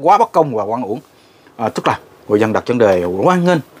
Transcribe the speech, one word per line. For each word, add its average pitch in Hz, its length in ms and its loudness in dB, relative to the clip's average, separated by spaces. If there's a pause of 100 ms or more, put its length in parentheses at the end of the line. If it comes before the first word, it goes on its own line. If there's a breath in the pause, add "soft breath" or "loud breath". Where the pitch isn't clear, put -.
quá 180 160 4
bất - 140 0
công 147 240 0
và 107 80 -2
oan 113 200 -6
uổng? 110 160 -6 (580 soft breath)
À, 113 120 -4
tức - 180 -4
là 123 120 -2 (280)
người 107 120 2
dân 110 140 0
đặt 95 140 -2
vấn 123 100 -2
đề 95 260 2
hoan 135 420 0
nghênh 180 140 2 (220)